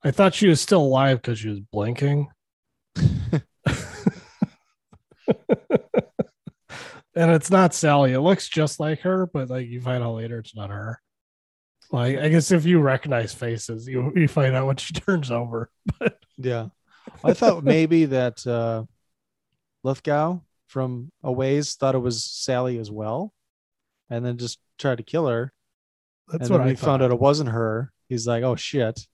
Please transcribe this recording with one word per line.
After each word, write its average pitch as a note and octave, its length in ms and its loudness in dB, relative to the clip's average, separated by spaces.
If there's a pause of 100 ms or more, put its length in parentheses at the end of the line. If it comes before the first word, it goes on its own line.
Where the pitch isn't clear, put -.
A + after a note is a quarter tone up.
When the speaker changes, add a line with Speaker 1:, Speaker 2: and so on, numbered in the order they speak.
Speaker 1:
I C#3+ 60 0
thought F#3+ 240 4
she G#3 120 4
was D#3 140 6
still F#3 220 4
alive C3 380 2
'cause A#2 180 -6
she G#2+ 100 -8
was G#2 100 -8
blinking. B2 680 -4 (680)
<laughs> - 460 0 (3750)
And E3 180 4
it's D#3+ 200 2
not F#3 220 6
Sally. C#3+ 400 4
It C3 80 0
looks F#3 260 2
just D#3 320 -2
like D#3 220 -4
her, F#3 240 0
but, C#3 240 -6
like, B2+ 180 -6
you B2 140 -10
find B2+ 200 -2
out A#2 140 -4
later A2+ 240 -8
it's - 160 -18
not G2+ 140 -10
her. G2+ 320 -10 (920)
Like, B2+ 260 0
I D3 120 0
guess D#3+ 220 4
if E3+ 140 4
you F3 140 6
recognize C3 540 0
faces, A#2 520 -8
you, B2+ 300 -4
you D#3+ 140 4
find C3 260 2
out C3 100 0
when C3+ 120 -2
she - 160 -12
<laughs> - 0 -
turns D#3 360 -2
over. A#2 400 -6 (300)
But A3+ 200 -4 (180)
Speaker 2:
Yeah. A#2+ 300 -4 (540)
I E3 120 2
thought F3 320 2
maybe D#3+ 400 4
that, B2+ 420 -2
uh, A#2 380 -2 (960)
Lithgow D3+ 560 -2 (280)
from B2+ 440 -8 (100)
a C#3 120 -6
ways C#3 420 -2
thought C3+ 200 0
it C3 40 2
was A#2+ 240 -4
Sally B2+ 540 -4
as A2 120 -8
well, A2 440 -8 (760)
and A#2+ 160 -6
then A#2+ 120 -4
just A#2+ 220 -10 (180)
tried B2+ 220 -2
to A2+ 40 -12
kill D#3+ 240 -2
her. A#2 240 -4 (800)
Speaker 1:
That's D#3+ 140 -2
Speaker 2:
And B2 80 0
Speaker 1:
what F#3 80 6
Speaker 2:
then C3 80 2
Speaker 1:
I - 40 4
Speaker 2:
we C3 60 0
found C3+ 240 2
Speaker 1:
thought. C3 60 4
Speaker 2:
out B2 40 4
it A#2+ 80 0
wasn't C#3 300 4
her. A2+ 420 -2 (160)
He's A#2 180 -4
like, A#2 180 0
"Oh, B2+ 120 0
shit. A#2 580 -4